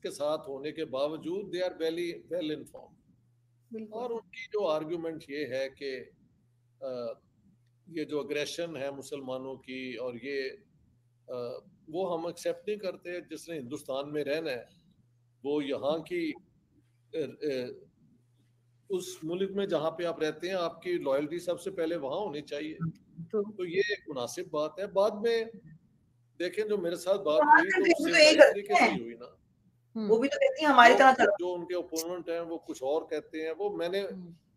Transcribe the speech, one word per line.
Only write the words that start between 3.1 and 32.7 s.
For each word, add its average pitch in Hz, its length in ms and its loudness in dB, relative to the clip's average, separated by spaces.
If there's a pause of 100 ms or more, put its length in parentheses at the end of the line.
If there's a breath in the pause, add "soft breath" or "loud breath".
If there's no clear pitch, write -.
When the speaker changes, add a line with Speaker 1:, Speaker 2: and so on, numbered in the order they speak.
Speaker 2:
बिल्कुल। 220 300 -10
Speaker 1:
और 240 100 -6
उनकी - 340 -10
जो 208 180 -2
argument 160 680 -2
ये 143 160 -4
है 135 220 -2
कि, 135 280 -8 (840)
अ, 123 380 -8 (720)
ये 156 140 -6
जो 147 200 -4
aggression 147 520 -6
है 139 200 -6
मुसलमानों 131 600 -10
की 131 400 -10
और 120 200 -8
ये, 135 320 -6 (840)
अ, 123 340 -8 (260)
वो 180 160 -4
हम 170 220 -4
accept 170 400 -6
नहीं 208 100 -2
करते। 180 420 -8
जिसने 160 360 -12
हिंदुस्तान 139 520 -6
में 147 160 -4
रहना 151 260 -2
है 120 180 -8 (760)
वो 147 180 0
यहाँ 139 400 -2
की, 165 300 -4 (800)
अ, 160 40 -6
अ, 131 680 -6 (1040)
उस 180 340 -6
मुल्क 185 260 -2
में 196 180 -2
जहाँ 160 220 0
पे 170 140 -6
आप 160 180 -4
रहते 156 260 -2
हैं 190 60 -4
आपकी 175 440 -4
loyalty 147 400 0
सबसे 175 320 -4
पहले 165 260 -2
वहाँ 147 240 -4
होनी 151 200 -6
चाहिए। 156 340 -8 (460)
Speaker 2:
तो 208 300 -2
Speaker 1:
तो 180 140 -8
ये 180 160 -2
एक 202 280 -2
मुनासिब 143 440 -6
बात 151 280 -2
है। 202 120 -8
बाद 202 220 4
में 226 360 0 (880)
देखें 190 300 -4
जो 208 100 0
मेरे 170 180 -2
साथ 196 220 2
बात 294 260 4
Speaker 3:
बाहर 302 160 10
Speaker 1:
हुई 359 80 2
तो 370 80 0
Speaker 3:
कंट्री 349 140 4
में 330 40 8
Speaker 1:
उससे 320 160 0
Speaker 3:
तो 339 60 4
यही 311 80 12
Speaker 1:
जाहिर 311 160 10
Speaker 3:
करते 262 120 12
Speaker 1:
तरीके 403 220 0
से 320 100 8
Speaker 3:
हैं। - 140 2
Speaker 1:
ही - 60 -8
हुई 117 100 -10
ना। - 240 -18 (580)
Speaker 2:
हम्म। 220 120 -2
Speaker 3:
वो 226 100 6
भी 269 100 2
तो 285 80 -6
कहती 311 260 0
हैं 294 80 4
हमारी 247 240 10
Speaker 1:
जो, 202 40 6
Speaker 3:
तरह 269 140 10
चलो। 208 280 4
Speaker 1:
जो 180 80 -2
उनके 175 260 -4
opponent 170 560 -6
हैं 170 100 -2
वो 165 180 -6
कुछ 143 240 -12